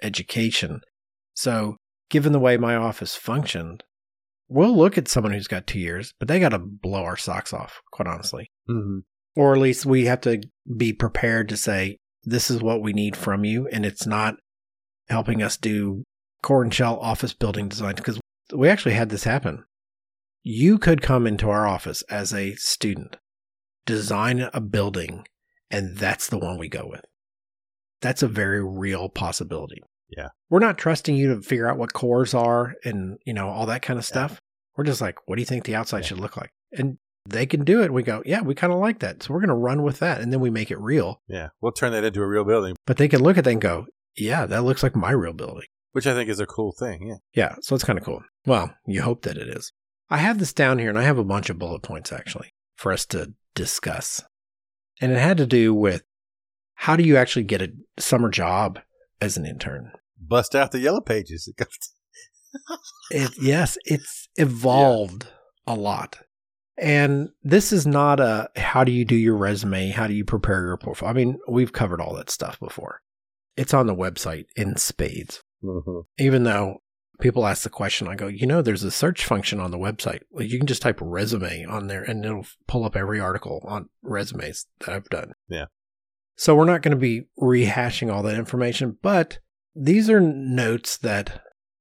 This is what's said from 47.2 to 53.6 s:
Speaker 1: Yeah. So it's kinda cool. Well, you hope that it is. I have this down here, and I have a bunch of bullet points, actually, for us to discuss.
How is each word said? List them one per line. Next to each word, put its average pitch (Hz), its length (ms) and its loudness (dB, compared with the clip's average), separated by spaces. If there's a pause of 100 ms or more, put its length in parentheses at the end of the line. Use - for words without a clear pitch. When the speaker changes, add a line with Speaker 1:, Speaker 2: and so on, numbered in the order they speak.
Speaker 1:
Yeah. - 280 0
So - 160 -2
it's - 80 -2
kinda 98 180 -2
cool. - 220 -10 (200)
Well, - 300 2 (120)
you 98 160 -2
hope 120 200 0
that - 140 -6
it - 120 -10
is. - 240 -12 (380)
I 147 80 2
have 208 200 2
this 175 140 -2
down 131 260 4
here, 117 120 0
and 107 80 0
I 123 60 2
have 143 120 4
a 110 80 2
bunch 98 240 -2
of 87 100 -6
bullet 85 240 -8
points, - 300 -12
actually, - 400 -14 (220)
for - 180 -2
us - 140 -2
to 76 260 -6 (220)
discuss. - 680 -6 (800)